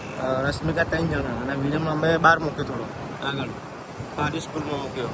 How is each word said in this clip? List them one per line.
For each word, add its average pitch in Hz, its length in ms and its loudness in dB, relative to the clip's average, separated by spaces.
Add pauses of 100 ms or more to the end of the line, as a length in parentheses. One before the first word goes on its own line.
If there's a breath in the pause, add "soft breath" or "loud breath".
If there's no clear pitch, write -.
(200)
અ, 131 200 0
રશ્મિકા 151 440 2
ત્રણ 165 220 0
જણા 151 120 0
અને 135 440 -2
વિલમનો 156 280 2
અમે 160 280 4
બહાર 165 200 8
મૂક્યો 147 260 -2
થોડો 123 200 -4 (420)
આગળ, 139 220 -2 (680)
પાર્ટી 151 240 0
સ્કૂલમાં 147 400 -4
મૂક્યો. 127 340 -4